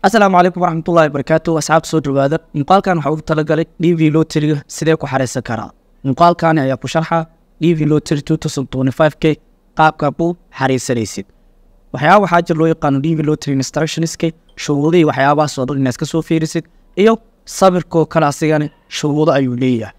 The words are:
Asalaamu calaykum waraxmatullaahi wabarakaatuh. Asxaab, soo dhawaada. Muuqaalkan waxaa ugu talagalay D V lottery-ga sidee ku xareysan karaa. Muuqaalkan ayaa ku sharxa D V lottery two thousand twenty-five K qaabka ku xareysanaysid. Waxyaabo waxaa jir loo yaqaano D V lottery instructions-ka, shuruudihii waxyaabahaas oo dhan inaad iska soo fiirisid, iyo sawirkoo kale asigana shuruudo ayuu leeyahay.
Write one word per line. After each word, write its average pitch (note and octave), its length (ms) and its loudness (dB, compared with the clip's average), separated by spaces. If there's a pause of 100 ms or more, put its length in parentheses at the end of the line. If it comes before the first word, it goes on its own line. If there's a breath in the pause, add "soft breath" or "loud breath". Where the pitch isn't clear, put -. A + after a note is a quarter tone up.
Asalaamu G3+ 340 2
calaykum F3+ 260 2
waraxmatullaahi E3 460 2
wabarakaatuh. D#3+ 500 -2
Asxaab, D#3 260 0
soo D#3+ 140 -2
dhawaada. C#3 380 0 (180)
Muuqaalkan F#3 420 2
waxaa C#3+ 160 -2
ugu D#3 80 -6
talagalay D#3 440 -2 (140)
D E3 60 -2 (100)
V D#3 160 2
lottery-ga D#3 460 0 (100)
sidee D#3+ 280 0
ku C#3+ 120 -8
xareysan C3+ 360 -4
karaa. A2 280 -8 (320)
Muuqaalkan E3 560 2
ayaa C3 200 -2
ku C3+ 80 -12
sharxa E3 320 -2 (420)
D E3+ 120 2
V D#3 120 -2
lottery D3 360 0
two D#3+ 160 -2
thousand C#3 340 -6
twenty-five C3+ 480 0
K D#3 160 2 (420)
qaabka D#3 380 2
ku E3+ 120 -2 (280)
xareysanaysid. C3 680 -4 (680)
Waxyaabo F3 300 4
waxaa F3 240 2
jir E3+ 80 0
loo D#3+ 160 2
yaqaano C#3 320 -2
D D#3 120 -2
V D3+ 120 -2
lottery D3 320 -2
instructions-ka, D#3+ 680 -4 (280)
shuruudihii D3+ 540 2
waxyaabahaas C#3+ 500 0
oo B2+ 60 -2
dhan C#3 140 -4
inaad C3 140 0
iska D#3+ 120 -6
soo D#3+ 160 -4
fiirisid, D#3+ 420 -2 (340)
iyo G#3+ 160 4 (320)
sawirkoo F3 600 0
kale D#3 200 0
asigana D3+ 440 -2 (180)
shuruudo D3+ 440 0
ayuu C3 240 0
leeyahay. A#2+ 440 -2